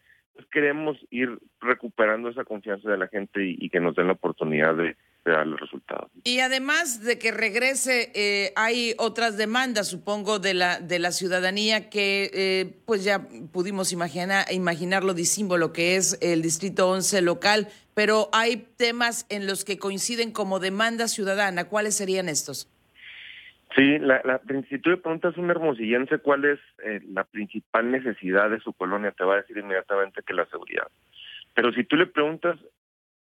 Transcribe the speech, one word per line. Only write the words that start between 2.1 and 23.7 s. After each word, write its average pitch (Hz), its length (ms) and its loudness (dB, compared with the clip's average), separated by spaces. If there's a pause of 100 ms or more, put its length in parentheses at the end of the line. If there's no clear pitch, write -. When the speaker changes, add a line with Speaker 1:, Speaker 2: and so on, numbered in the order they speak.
Speaker 1:
esa 120 160 -8
confianza 104 460 -6
de 98 80 0
la 92 100 -2
gente 101 360 -4
y, 87 140 -2
y 87 120 -6
que 90 100 2
nos 85 160 0
den 90 120 4
la 95 40 6
oportunidad 80 600 0
de, 82 220 -2 (280)
de 85 80 4
darle 78 240 0
resultados. - 540 -12 (140)
Speaker 2:
Y 247 160 0
además 262 600 0
de 233 160 -2
que 226 120 -2
regrese, 240 840 0
eh, 202 420 0
hay 233 420 0
otras 226 380 0
demandas, 220 520 0
supongo, 202 500 -2
de 190 160 0
la, 180 260 2
de 175 180 -2
la 175 140 0
ciudadanía 196 760 0
que, 196 460 0
eh, 190 500 0
pues, 208 200 0
ya 196 220 0 (260)
pudimos 185 400 -2
imagina-, 180 600 0
imaginar 180 520 0
lo 190 100 2
disímbolo 175 580 2
que 175 240 2
es 185 240 0
el 170 220 2
Distrito 185 480 2
once 185 320 2
local, 196 460 4 (260)
pero 214 380 4
hay 233 340 2 (100)
temas 233 540 0
en 202 160 -4
los 190 180 -2
que 190 140 -4
coinciden 220 540 -2
como 190 260 -2
demanda 220 500 0
ciudadana. 190 600 0
¿Cuáles 214 280 0
serían 190 320 0
estos? 143 400 -4 (1080)